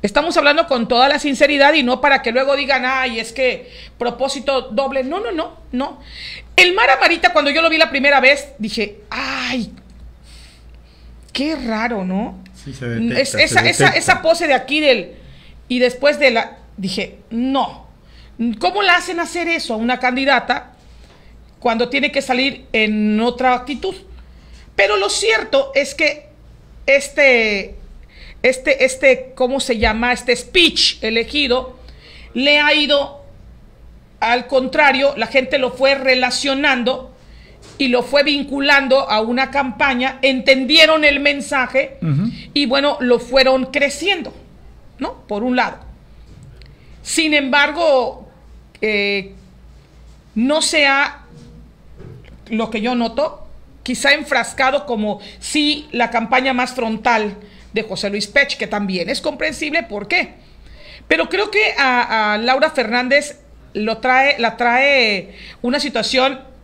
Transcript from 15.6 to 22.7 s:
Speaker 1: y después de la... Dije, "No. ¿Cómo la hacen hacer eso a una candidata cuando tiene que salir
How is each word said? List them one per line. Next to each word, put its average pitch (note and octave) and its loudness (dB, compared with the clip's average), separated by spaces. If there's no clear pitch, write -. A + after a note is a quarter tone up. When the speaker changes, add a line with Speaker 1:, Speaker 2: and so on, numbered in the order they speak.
Speaker 1:
y B3 0
después B3 2
de C#4 6
la... - -2
Dije, F#3+ -8
"No. B3 -4
¿Cómo F#4 0
la F4 4
hacen F4 -4
hacer E4+ -6
eso E4 -4
a A3 -4
una A#3+ -2
candidata B3+ -2
cuando A#3 0
tiene C#4 0
que C#4 -2
salir C4 -2